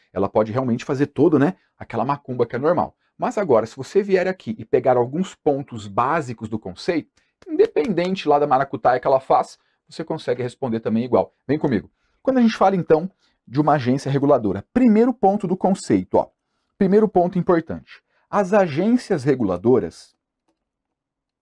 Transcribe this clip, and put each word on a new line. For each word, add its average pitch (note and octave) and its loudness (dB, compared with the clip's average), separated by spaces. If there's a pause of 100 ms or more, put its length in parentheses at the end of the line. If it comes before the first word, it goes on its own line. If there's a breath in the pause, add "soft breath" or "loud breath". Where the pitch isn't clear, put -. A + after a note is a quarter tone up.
(120)
ela F#2+ -2
pode G#2+ -2
realmente B2 -2
fazer C#3 -2
todo, D3+ 2
né, D3 0 (220)
aquela - -8
macumba B2+ -4
que - -8
é A#2+ -6
normal. D3 -2 (200)
Mas F#3+ -6
agora, B2 2
se - -20
você C3+ -2
vier F#3 0
aqui F#3 -8
e A#2 -16
pegar B2+ 0
alguns C3 -4
pontos C3+ -4
básicos A#2+ -4
do A2+ -6
conceito, C3+ -6 (360)
independente A3 -2
lá D3 4
da D3 0
maracutaia C3 0
que - -8
ela C3+ 2
faz, - -2 (280)
você - -12
consegue C3+ -6
responder A#2+ -6
também A2+ -2
igual. A2 0 (140)
Vem D3+ -2
comigo. A#2 -2 (320)
Quando C4 0
a - 4
gente A3+ 2
fala, G3 2
então, E3 0 (360)
de B2 0
uma D3+ 2
agência C3+ 0
reguladora, B2+ 0
primeiro A#3+ 4
ponto G3+ 0
do F3+ -2
conceito, B2 -2
ó. - 0 (480)
Primeiro G3+ 4
ponto F3+ 0
importante. E3 -2 (260)
As F#3+ -2
agências F#3+ 0
reguladoras, A2 0 (1300)